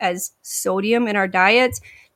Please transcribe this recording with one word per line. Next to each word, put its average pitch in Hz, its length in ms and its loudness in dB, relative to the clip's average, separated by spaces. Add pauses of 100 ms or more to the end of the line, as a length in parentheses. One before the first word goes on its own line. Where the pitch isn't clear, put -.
as 185 400 -4
sodium 214 640 -2
in 208 80 -2
our 196 120 0
diets. 214 520 2 (360)